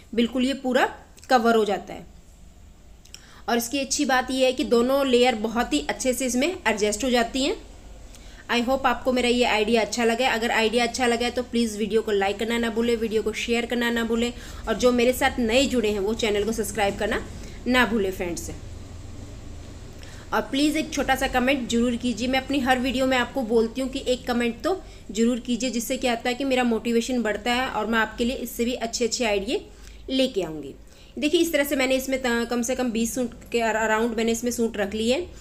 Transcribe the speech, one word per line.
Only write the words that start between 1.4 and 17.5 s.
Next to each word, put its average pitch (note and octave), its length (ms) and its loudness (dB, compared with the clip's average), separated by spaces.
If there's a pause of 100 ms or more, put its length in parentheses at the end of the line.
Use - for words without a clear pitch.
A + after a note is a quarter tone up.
हो A3 80 4
जाता F#3 300 -4
है। E3+ 200 -16 (1300)
और A#3+ 80 2
इसकी C#4 220 -2
अच्छी C#4 260 -2
बात B3+ 260 2
ये C4 160 2
है C4 60 4
कि B3+ 120 -2
दोनों B3 420 4
लेयर B3 280 4
बहुत A3+ 380 -2
ही D4 160 0
अच्छे C4+ 260 0
से C4 120 -2
इसमें C4 300 0 (100)
एडजस्ट G#3+ 380 0
हो B3+ 60 0
जाती A#3+ 340 2
हैं। G4 120 0 (960)
I A#3 140 2
hope C4+ 220 0
आपको B3 260 2
मेरा B3 160 2
ये A#3+ 160 4
आइडिया G#3+ 380 4
अच्छा A3 220 0
लगा A3+ 200 2
है। A#3+ 80 4
अगर A3+ 180 0
आइडिया A3+ 360 2
अच्छा B3 200 -2
लगा A#3 180 2
है A#3+ 60 0
तो B3 120 -2
प्लीज़ A#3 360 -2
वीडियो G#3+ 240 2
को G#3+ 100 -2
लाइक G3+ 260 2
करना A#3 200 -2
ना A#3 120 0
भूलें, A#3 260 2
वीडियो A3 260 0
को G#3+ 100 -2
शेयर A#3 340 -2
करना A#3+ 240 0
ना A#3 140 0
भूलें A#3 280 0 (360)
और A3 60 0
जो B3 180 4
मेरे A#3+ 200 4
साथ C4+ 260 0
नए B3 280 4
जुड़े G#3+ 240 2
हैं G#3 80 0
वो G3+ 160 0
चैनल G#3 300 0
को A3+ 80 0
सब्सक्राइब G3+ 440 -2
करना A3 300 -2 (400)